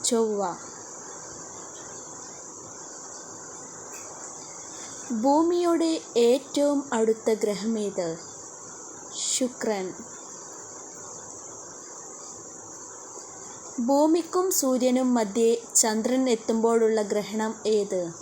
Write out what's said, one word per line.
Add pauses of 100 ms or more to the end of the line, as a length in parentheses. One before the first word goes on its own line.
ചൊവ്വ. (4000)
ഭൂമിയോട് (140)
ഏറ്റവും
അടുത്ത
ഗ്രഹമേത്? (960)
ശുക്രൻ. (4000)
ഭൂമിക്കും
സൂര്യനും
മധ്യേ (120)
ചന്ദ്രൻ
എത്തുമ്പോഴുള്ള
ഗ്രഹണം
ഏത്?